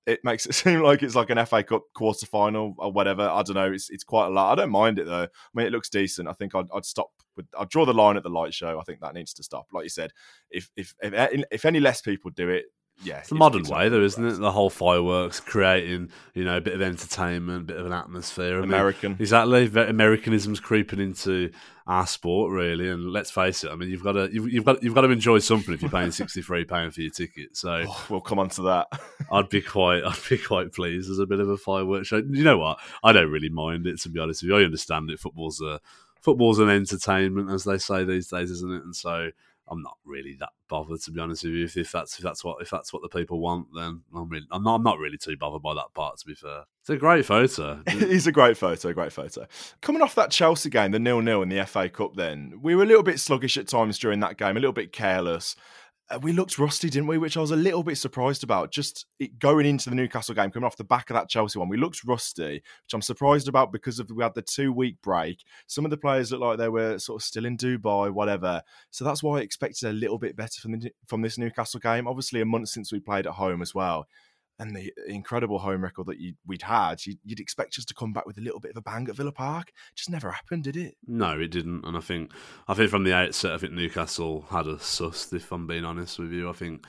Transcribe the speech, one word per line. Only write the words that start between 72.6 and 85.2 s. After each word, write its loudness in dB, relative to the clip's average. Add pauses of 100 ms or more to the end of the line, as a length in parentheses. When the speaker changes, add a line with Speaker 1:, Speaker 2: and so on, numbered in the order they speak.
Speaker 1:
since -10
we -4
played -4
at -8
home -2
as -10
well. -4 (520)
And -12
the -12 (160)
incredible -6
home -4
record -10
that -12
you, -12 (120)
we'd -12
had, -2
you, -12
you'd -14
expect -10
us -14
to -12
come -8
back -8
with -18
a -14
little -10
bit -16
of -16
a -16
bang -10
at -10
Villa -8
Park. -8
It -20
just -10
never -8
happened, -8
did -6
it? -10 (100)
Speaker 2:
No, -2
it -4
didn't. -6
And -8
I -6
think, -8 (380)
I -2
think 4
from 2
the 4
outset, 0
I -6
think -8
Newcastle -6
had -4
us -8
sussed, -6